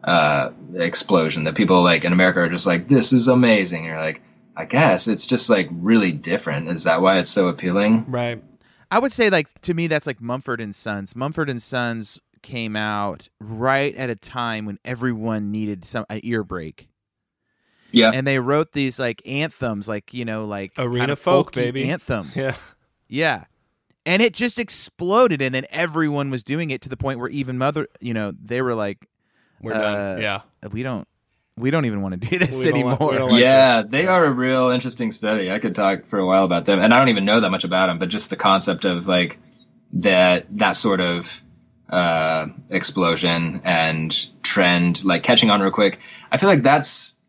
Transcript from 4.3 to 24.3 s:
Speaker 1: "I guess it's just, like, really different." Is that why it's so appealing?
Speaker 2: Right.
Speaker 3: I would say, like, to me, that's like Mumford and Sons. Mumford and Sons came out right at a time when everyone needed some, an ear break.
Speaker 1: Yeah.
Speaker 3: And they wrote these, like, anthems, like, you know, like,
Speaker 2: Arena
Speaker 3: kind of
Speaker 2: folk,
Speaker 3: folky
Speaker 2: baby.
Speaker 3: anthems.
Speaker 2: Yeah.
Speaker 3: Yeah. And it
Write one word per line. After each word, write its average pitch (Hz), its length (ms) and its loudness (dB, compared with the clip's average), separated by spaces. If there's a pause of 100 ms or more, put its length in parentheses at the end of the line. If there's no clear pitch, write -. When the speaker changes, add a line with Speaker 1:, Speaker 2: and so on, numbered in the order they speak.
Speaker 1:
"I 80 120 -10
guess 123 420 2
it's 101 180 0
just, 123 220 2
like, 95 240 2
really 92 400 2
different." 76 560 -6
Is 85 160 -4
that 82 160 2
why 95 180 4
it's 87 120 0
so 92 180 2
appealing? 101 580 0
Speaker 2:
Right. 120 360 -6 (480)
Speaker 3:
I 202 80 2
would 254 140 0
say, 220 180 2
like, 160 180 2 (140)
to 175 100 -4
me, 165 140 -2
that's 156 200 -2
like 127 140 -8
Mumford 120 400 -6
and 101 140 -10
Sons. 101 420 -8
Mumford 147 320 -4
and 120 140 -6
Sons 117 580 -6 (220)
came 113 320 -8
out 104 540 -4 (100)
right 127 580 -2
at 127 120 -6
a 113 80 -4
time 113 480 -6
when 101 180 -8
everyone 113 720 -4
needed 104 320 -6
some, 113 240 -10
an 107 140 -10
ear 113 200 -2
break. 85 460 -12 (1000)
Speaker 1:
Yeah. 113 240 6
Speaker 3:
And 131 120 -2
they 135 120 2
wrote 139 340 0
these, 135 260 -2
like, 120 280 -4
anthems, 123 640 -6
like, 107 260 -10
you 123 100 -8
know, 110 220 -6
like, 101 320 -10
Speaker 2:
Arena 123 220 -2
Speaker 3:
kind 127 120 0
of 139 60 -4
Speaker 2:
folk, 160 340 2
Speaker 3:
folky - 40 -20
Speaker 2:
baby. 131 340 -2
Speaker 3:
anthems. 98 460 -6
Speaker 2:
Yeah. 135 200 -4 (520)
Speaker 3:
Yeah. 131 360 -2 (640)
And 185 160 2
it 226 100 2